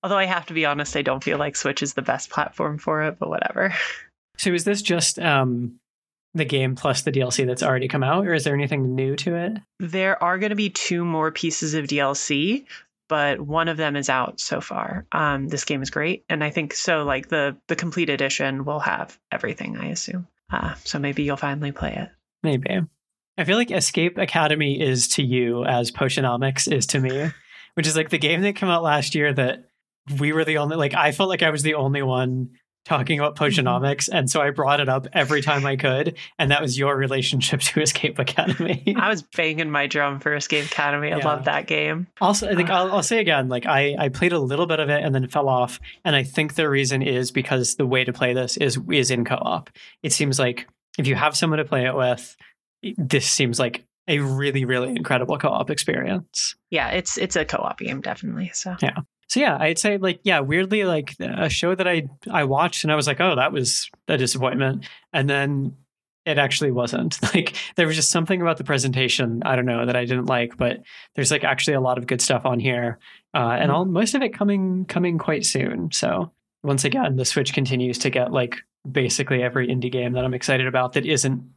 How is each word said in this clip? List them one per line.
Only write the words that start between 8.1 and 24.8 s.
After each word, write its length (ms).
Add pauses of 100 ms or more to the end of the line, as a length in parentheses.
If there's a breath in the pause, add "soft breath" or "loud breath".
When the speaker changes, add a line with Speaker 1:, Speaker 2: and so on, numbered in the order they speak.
Speaker 2:
or 80
is 100
there 100
anything 400
new 220
to 180
it? 180 (280)
Speaker 1:
There 420
are 160
gonna 160
be 160
two 340
more 280
pieces 420
of 140
D 100
L 160
C, 520 (420 loud breath)
but 320
one 280
of 80
them 200
is 120
out 300
so 220
far. 500
Um, 380
this 160
game 180
is 80
great, 380
and 160
I 60
think 240
so, 300
like, 240
the, 280 (100)
the 80
complete 360
edition 540
will 160
have 380 (140)
everything, 460
I 100
assume. 400 (240)
Uh, 220 (100)
so 140
maybe 260
you'll 120
finally 360
play 240
it. 140 (320)
Speaker 2:
Maybe. 380 (580)
I 60
feel 120
like 140
Escape 480
Academy 640